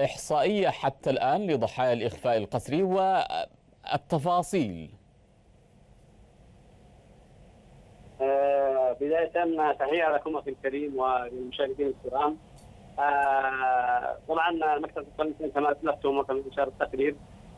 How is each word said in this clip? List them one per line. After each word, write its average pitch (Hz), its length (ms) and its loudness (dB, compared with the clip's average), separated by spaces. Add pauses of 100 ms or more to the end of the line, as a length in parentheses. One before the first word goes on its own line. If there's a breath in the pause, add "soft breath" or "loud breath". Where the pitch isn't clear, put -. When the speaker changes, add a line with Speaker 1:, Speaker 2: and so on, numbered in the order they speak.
Speaker 1:
إحصائية 165 640 0
حتى - 420 -2
الآن 147 400 2
لضحايا 127 420 2
الإخفاء 117 440 0
القسري 123 460 -2
والتفاصيل؟ 170 2000 -2 (3250)
Speaker 2:
آه، 135 800 2
بداية 160 720 2
تحية 147 420 0
لكم 147 220 -2
أخي 139 140 -4
الكريم 139 460 -4
وللمشاهدين 127 880 -2
الكرام. 135 500 -2 (640)
آه، 131 1160 2 (120)
طبعًا 165 220 2
المكتب 156 480 -2
القومي 151 360 -4 (200)
كما 147 180 2
أسلفتم 147 460 0
وكما 135 240 -2 (100)
أشار 135 160 0
التقرير، 139 480 -2 (420)